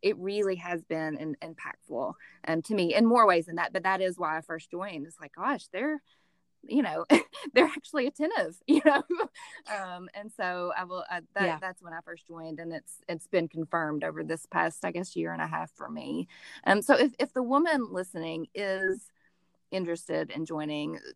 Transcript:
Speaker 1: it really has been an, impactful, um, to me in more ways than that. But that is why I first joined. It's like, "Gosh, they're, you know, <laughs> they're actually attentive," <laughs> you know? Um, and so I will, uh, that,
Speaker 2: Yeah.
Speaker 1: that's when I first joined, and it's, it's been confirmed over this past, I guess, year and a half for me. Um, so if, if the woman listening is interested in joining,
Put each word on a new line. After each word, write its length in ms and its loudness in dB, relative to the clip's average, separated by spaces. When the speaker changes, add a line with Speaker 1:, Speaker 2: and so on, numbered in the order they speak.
Speaker 1:
it 160 2
really 380 0
has 260 -4
been 340 -4
an, 240 -6
impactful, 720 -8
um, 140 0
to 140 -4
me 200 2
in 120 8
more 200 8
ways 200 6
than 100 -8
that. 160 -2
But 120 -2
that 180 2
is 160 -2
why 180 -2
I 60 -6
first 280 -10
joined. 360 -8
It's 120 -20
like, 160 -18
"Gosh, 380 -4
they're, 300 -4
you 200 0
know, 260 -2
<laughs> 460 4
they're 100 10
actually 420 -2
attentive," 560 -2
<laughs> 40 -20
you 180 6
know? 180 8
Um, 460 -8
and 180 -12
so 460 -2
I 80 -4
will, 260 -8
uh, 120 -6
that, 140 0
Speaker 2:
Yeah. 120 -2
Speaker 1:
that's 220 -8
when 140 -14
I 100 -10
first 220 -16
joined, 340 -10
and 140 -10
it's, 240 -12
it's 200 -8
been 200 4
confirmed 560 -2
over 180 -4
this 220 -6
past, 400 -2
I 60 -2
guess, 260 -6
year 160 -4
and 80 -6
a 60 -4
half 280 -6
for 140 -12
me. 400 -8
Um, 160 6
so 120 6
if, 240 4
if 140 0
the 100 0
woman 480 2
listening 640 -6
is 560 -2
interested 600 -4
in 140 -6
joining, 540 -4